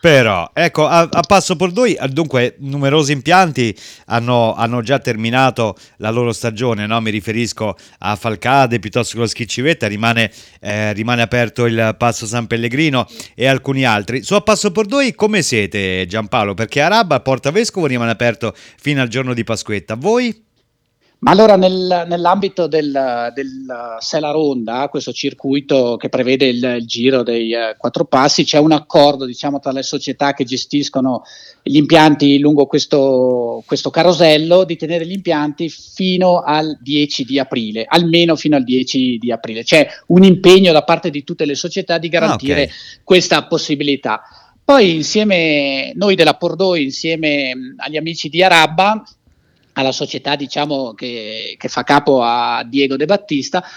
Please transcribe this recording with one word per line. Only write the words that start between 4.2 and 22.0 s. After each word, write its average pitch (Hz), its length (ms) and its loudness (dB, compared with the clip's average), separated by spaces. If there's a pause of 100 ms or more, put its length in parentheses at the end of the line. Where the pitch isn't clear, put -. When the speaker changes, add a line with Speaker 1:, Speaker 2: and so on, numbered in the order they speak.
Speaker 1:
hanno 117 260 -2
già 127 180 -2
terminato 117 800 -2 (220)
la 104 100 -6
loro 117 240 -2
stagione, 110 540 -4
no? 113 140 -2
Mi 110 100 -4
riferisco 107 640 -4 (220)
a 104 180 -4
Falcade, 120 640 0
piuttosto 107 360 -6
che 110 60 -8
lo 117 60 0
Schicci 117 340 -8
Vetta, 143 260 -2
rimane, 110 460 0 (280)
eh, 107 340 -4
rimane 117 280 -2
aperto 120 440 -2
il 113 320 0
Passo 117 260 -2
San 113 220 -6
Pellegrino 120 600 -2 (280)
e 123 120 -2
alcuni 135 380 0
altri. 110 380 0
Su 104 100 -6
a 202 80 2
Passo 208 320 0
Pordoi 220 420 -2
come 214 280 0
siete, 95 680 -2
Giampaolo? 101 460 -2
Perché 110 260 -2
a 151 80 2
Rabba, 180 320 2
Porta 131 300 -2
Vescovo 196 340 -2
rimane 120 260 -2
aperto 113 460 -2
fino - 460 -4
al 123 60 -2
giorno 127 260 -4
di 117 100 -4
Pasquetta. 107 500 -6
Voi? 220 500 -2 (800)
Speaker 2:
Ma - 80 4
allora 208 240 8
nel, 185 540 0